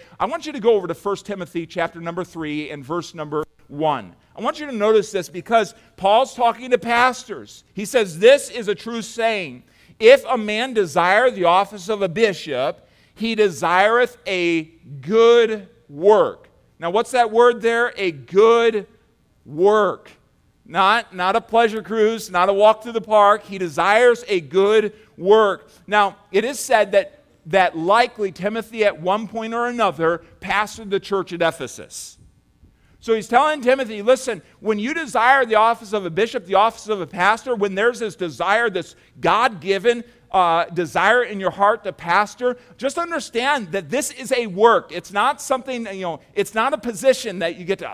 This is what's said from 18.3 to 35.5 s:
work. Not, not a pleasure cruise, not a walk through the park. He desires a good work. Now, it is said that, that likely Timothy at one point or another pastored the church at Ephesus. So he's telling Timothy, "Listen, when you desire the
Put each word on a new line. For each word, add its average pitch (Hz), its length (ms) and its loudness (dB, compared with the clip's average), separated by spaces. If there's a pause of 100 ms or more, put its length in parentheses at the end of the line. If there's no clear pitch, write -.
work. 185 640 0 (540)
Not, 190 500 0
not 185 200 0
a 233 60 0
pleasure 220 400 0
cruise, 214 480 -2
not 185 200 2
a 202 40 4
walk 214 300 4
through 240 80 -12
the 226 100 -4
park. 208 420 4
He 196 140 -12
desires 202 720 2
a 196 140 -2
good 202 520 0 (240)
work. 202 520 2 (180)
Now, 202 300 0 (140)
it 196 120 0
is 254 160 -6
said 214 320 2
that, 196 320 -2 (220)
that 170 320 2
likely 208 540 0
Timothy 220 520 -6
at 190 160 0
one 196 280 -2
point 220 260 -10
or 240 140 -2
another 175 560 -2 (180)
pastored 208 480 -6
the 190 100 -2
church 190 320 -6
at 170 100 -4
Ephesus. - 760 -6 (800)
So 226 140 -2
he's 214 140 -4
telling 294 340 2
Timothy, 233 400 -2
"Listen, 233 400 -2 (200)
when 208 180 -2
you 254 160 -4
desire 262 500 2
the 220 80 -4